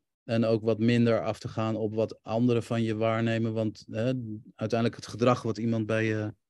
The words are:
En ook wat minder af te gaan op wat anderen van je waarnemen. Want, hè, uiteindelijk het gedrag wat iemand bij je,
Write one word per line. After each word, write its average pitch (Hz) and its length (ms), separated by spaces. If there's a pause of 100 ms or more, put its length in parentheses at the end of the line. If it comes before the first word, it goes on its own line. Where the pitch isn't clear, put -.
(240)
En 113 200
ook 113 180
wat 110 160
minder 117 440
af 101 160
te - 100
gaan 110 280
op 110 180
wat 110 280
anderen 117 400
van 117 200
je 110 140
waarnemen. 113 560
Want, 110 380
hè, 110 220 (420)
uiteindelijk 117 460
het - 60
gedrag 120 360
wat 110 160
iemand 113 280
bij 110 180
je, 107 300 (160)